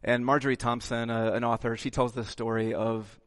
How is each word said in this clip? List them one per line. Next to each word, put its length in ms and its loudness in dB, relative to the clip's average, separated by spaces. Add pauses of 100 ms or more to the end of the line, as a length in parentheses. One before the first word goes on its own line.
And 200 2
Marjorie 320 4
Thompson, 520 -2
uh, 240 2
an 120 0
author, 320 0
she 120 -4
tells 220 0
this 160 -6
story 460 -2
of 540 -4